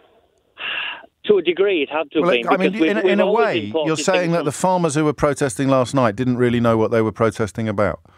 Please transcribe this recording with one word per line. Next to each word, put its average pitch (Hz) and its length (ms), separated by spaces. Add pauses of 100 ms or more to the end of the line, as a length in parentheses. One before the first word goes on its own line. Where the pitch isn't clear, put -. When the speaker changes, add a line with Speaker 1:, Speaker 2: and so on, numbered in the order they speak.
(1300)
Speaker 1:
To 208 120
a 180 40
degree, 175 400
it 135 80
had 151 220
to 160 60
have 165 80
Speaker 2:
Well, 175 60
Speaker 1:
been, 123 160
Speaker 2:
I 196 80
mean, 190 160
Speaker 1:
because 220 80
we've, - 100
Speaker 2:
in, 208 60
Speaker 1:
we've 196 160
Speaker 2:
in 202 80
a 185 60
Speaker 1:
always 208 200
Speaker 2:
way, 135 200
Speaker 1:
imported 147 200
Speaker 2:
you're 156 100
saying 185 240
Speaker 1:
things 170 120
Speaker 2:
that 170 60
Speaker 1:
from 156 80
Speaker 2:
the 147 60
farmers 180 440
who 156 80
were 147 80
protesting 139 560
last 131 260
night 120 220
didn't 123 220
really 120 200
know 117 180
what 110 140
they 113 100
were 110 120
protesting 110 560
about. 101 320 (180)